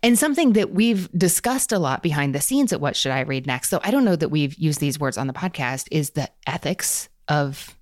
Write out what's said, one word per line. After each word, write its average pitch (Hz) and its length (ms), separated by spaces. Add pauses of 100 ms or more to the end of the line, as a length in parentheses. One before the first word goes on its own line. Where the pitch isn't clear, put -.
And 240 160
something 285 340
that 202 200
we've 202 400
discussed 185 600
a 202 60
lot 135 240
behind 143 320
the 143 80
scenes 269 320
at 139 80
What 143 140
Should 135 160
I 131 80
Read 135 260
Next, 127 240
so 180 120
I 202 80
don't 262 140
know 190 100
that 151 140
we've 147 300
used 151 200
these 147 220
words 135 160
on 131 100
the 131 60
podcast, 135 580
is 147 200
the - 180 (180)
ethics - 640 (200)
of 143 540